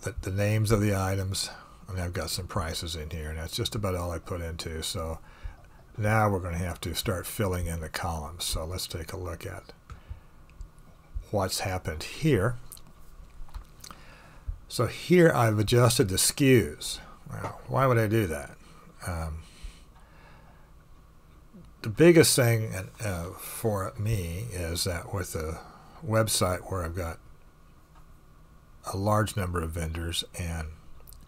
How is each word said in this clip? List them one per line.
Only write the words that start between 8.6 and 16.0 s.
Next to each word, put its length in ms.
let's 220
take 260
a 60
look 280
at 280
what's 300
happened 420
here. 540
So 180
here 480
I've 240
adjusted 520